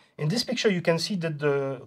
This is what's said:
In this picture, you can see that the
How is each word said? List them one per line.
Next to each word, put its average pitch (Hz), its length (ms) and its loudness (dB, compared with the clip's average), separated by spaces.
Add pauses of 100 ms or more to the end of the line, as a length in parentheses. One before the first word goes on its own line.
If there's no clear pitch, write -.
(180)
In 147 100 -2
this 226 140 0
picture, 240 260 0
you 180 140 4
can 165 160 2
see 185 180 -4
that 160 220 -4
the 139 480 0